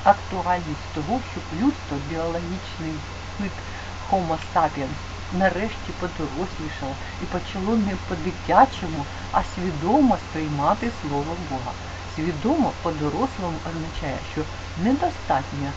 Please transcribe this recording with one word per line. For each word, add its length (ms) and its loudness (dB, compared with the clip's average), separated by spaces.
актуальність 880 2
того, 260 0
щоб 120 -6
людство, 360 2
біологічний 880 -2
вид 120 -2
Homo 260 2
sapiens, 460 2
нарешті 680 2
подорослішало 960 -4
і 20 -4
почало 520 0
не 160 2
по-дитячому, 1000 4
а 100 4
свідомо 600 4
сприймати 600 2
Слово 320 0
Бога. 220 -4
Свідомо 560 2
по-дорослому 760 0
означає, 480 -4
що 100 -2
недостатньо 920 2